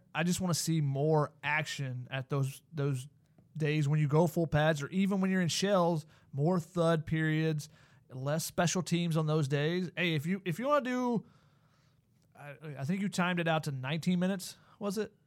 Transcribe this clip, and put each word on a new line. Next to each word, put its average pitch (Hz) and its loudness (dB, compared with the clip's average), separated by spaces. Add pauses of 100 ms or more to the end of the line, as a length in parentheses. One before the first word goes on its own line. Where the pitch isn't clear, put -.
(140)
I 160 0
just 175 2
wanna 180 0
see 160 0
more 143 2 (120)
action 143 -4
at 135 -6
those, 139 -2 (100)
those 143 -4 (500)
days 151 0
when 156 2
you 151 2
go 156 4
full 165 0
pads 151 2
or 139 -8
even 190 0
when 190 2
you're 190 2
in 170 2
shells, 175 2 (260)
more 170 2
thud 165 0
periods, 160 0 (440)
less 143 -4
special 175 0
teams 170 0
on 160 2
those 151 2
days. 156 0
Hey, 170 0
if 147 -2
you, 190 -2
if 175 -4
you 247 -2
wanna 285 2
do, 247 0 (1160)
I, 143 -14
I - -6
think 190 -2
you 208 -2
timed 180 0
it 170 0
out 160 2
to 151 -4
nineteen 151 -2
minutes, 185 -2 (220)
was 202 -4
it? 208 -4 (160)